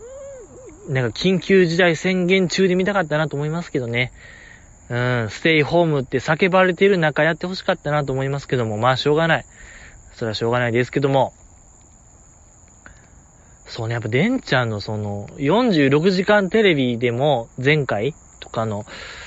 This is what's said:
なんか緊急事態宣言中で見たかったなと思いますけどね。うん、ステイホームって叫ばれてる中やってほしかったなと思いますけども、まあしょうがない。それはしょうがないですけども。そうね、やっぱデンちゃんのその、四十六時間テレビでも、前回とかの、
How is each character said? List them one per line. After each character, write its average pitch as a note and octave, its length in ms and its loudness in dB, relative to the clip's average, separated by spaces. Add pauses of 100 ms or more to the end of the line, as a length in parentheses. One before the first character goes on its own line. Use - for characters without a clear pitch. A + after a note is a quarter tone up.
(880)
な C3 180 -2
ん A2 60 -4
か - 60 -12
緊 F#3 220 0
急 F#3+ 260 4
事 E3 100 -2
態 F3 200 4
宣 F#3 300 -2
言 F#3 220 2
中 F#3+ 200 2
で F3 80 2
見 F#3 80 0
た G3+ 100 -2
か G3 60 2
っ E3 60 -2
た D3+ 120 -2
な D#3 100 0
と C#3 80 -6
思 C#3+ 100 -4
い D3+ 40 -4
ま E3+ 120 -4
す - 100 -14
け C#3+ 80 -2
ど A#2+ 60 -6
ね。 A#2+ 260 -4 (760)
う A#2+ 80 -4
ん、 A#2+ 320 -2
ス - 140 -12
テ D#3+ 160 4
イ D3 40 4
ホ E3+ 200 2
ー - 20 4
ム D3 160 0
っ B2 40 -6
て B2+ 160 -2
叫 D#3+ 280 0
ば F#3 160 4
れ F#3 80 2
て G3 160 2
る G3+ 80 4
中 D#3 260 0
や D#3+ 100 2
っ D#3 40 -4
て F3+ 100 -8
ほ F#3 80 -6
し - 80 -12
か F#3+ 120 0
っ - 20 -2
た - 140 -8
な D3 160 0
と C3+ 80 -4
思 C3+ 100 -2
い C#3 60 -2
ま C#3 100 -4
す - 80 -18
け C#3+ 80 0
ど A#2+ 80 0
も、 A2 140 -4
ま B2 120 2
あ C3 60 2
し B2+ 100 -4
ょ D3 60 4
う D3+ 40 4
が E3 120 2
な D3 120 2
い。 - 40 -18 (680)
そ - 100 -8
れ A#2 40 -2
は G#2+ 60 -4
し - 80 -6
ょ A#2 60 0
う - 20 0
が B2 100 0
な B2 80 0
い A2+ 40 -2
で A#2+ 120 2
す - 60 -8
け C#3+ 100 -2
ど C#3 100 0
も。 C3+ 240 0 (2250)
そ - 180 -10
う A2+ 40 -4
ね、 A#2 60 -4
や A#2 40 -4
っ A2 40 -6
ぱ A#2 60 -8
デ B2+ 180 2
ン B3+ 140 0
ち - 160 -2
ゃ B2+ 80 2
ん A2+ 60 -2
の G#2 100 -4
そ G#2+ 160 -8
の、 G2+ 400 -6
四 G#3 360 2
十 C#3+ 180 4
六 D#3 200 4
時 F#3+ 140 0
間 G#3 240 4
テ A3 140 2
レ F#3+ 120 4
ビ B2+ 220 0
で A#2+ 160 0
も、 B2+ 380 0 (120)
前 D3 220 2
回 A#2+ 300 -4 (260)
と - 80 -18
か A2+ 160 -4
の、 G#2+ 220 -6 (400)